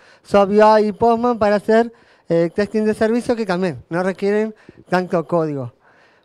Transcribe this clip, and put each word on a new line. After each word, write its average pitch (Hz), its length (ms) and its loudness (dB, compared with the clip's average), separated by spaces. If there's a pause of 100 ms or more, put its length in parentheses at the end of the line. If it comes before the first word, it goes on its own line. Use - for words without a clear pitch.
(220)
Swap 202 260 2
U 214 300 6
I 214 100 2
y 208 40 -4
Postman 233 460 0
para 208 180 0
hacer, 226 360 0 (360)
eh, 170 260 0
testing 208 300 -2
de 214 100 0
servicio 226 420 -2
que 220 100 -6
también 175 420 -4
no 170 140 -4
requieren 202 520 -2 (340)
tanto 180 380 -2
código. 147 460 -4 (520)